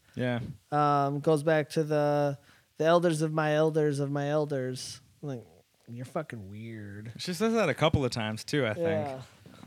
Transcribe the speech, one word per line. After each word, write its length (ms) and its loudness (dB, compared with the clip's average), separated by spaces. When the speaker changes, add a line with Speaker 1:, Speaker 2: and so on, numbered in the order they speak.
Speaker 1:
Yeah. 240 -2
Speaker 2:
Um, 480 2
goes 240 2
back 280 2
to 120 0
the, 560 2
"The 80 0
elders 360 4
of 100 0
my 220 0
elders 460 2
of 100 -2
my 200 -2
elders." 720 -4
I'm 80 -10
like, 140 -10
"You're 180 -12
fucking 440 -10
weird." 680 -14
Speaker 1:
She 160 -8
says 200 0
that 160 2
a 60 0
couple 280 4
of 80 2
times, 320 -4
too, 220 0
I 80 0
think. 140 -2
Speaker 2:
Yeah. 340 -2